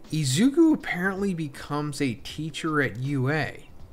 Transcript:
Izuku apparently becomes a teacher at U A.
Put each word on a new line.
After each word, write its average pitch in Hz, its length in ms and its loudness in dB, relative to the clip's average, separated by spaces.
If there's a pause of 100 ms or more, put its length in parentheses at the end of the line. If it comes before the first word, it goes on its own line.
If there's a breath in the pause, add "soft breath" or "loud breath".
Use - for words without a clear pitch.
(120)
Izuku 233 640 6
apparently 190 600 -2
becomes 147 680 -4
a 123 140 0
teacher 156 680 -4
at 120 160 0
U 135 340 0
A. 147 360 -4 (260)